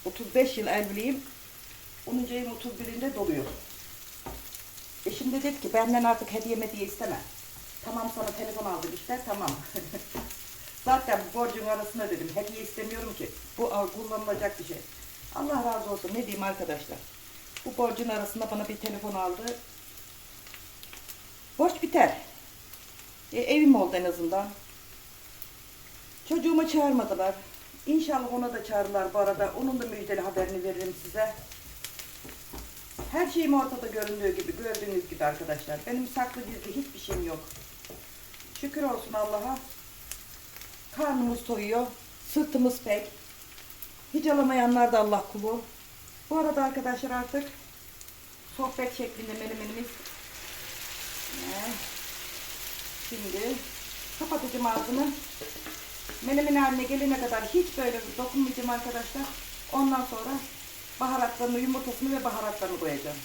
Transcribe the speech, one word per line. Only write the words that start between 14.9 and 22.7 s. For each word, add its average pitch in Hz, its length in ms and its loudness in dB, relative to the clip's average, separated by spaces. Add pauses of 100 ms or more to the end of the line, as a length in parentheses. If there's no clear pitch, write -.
Allah 277 300 2
razı 220 260 0
olsun, 185 240 -2
ne 233 120 0
diyeyim 202 160 0
arkadaşlar. 185 560 -4 (640)
Bu 247 120 -4
borcun 240 320 2
arasında 214 420 -2
bana 208 180 -2
bir 208 80 -6
telefon 202 380 -4
aldı. 190 440 0 (2000)
Borç 349 240 6
biter. - 340 8 (1160)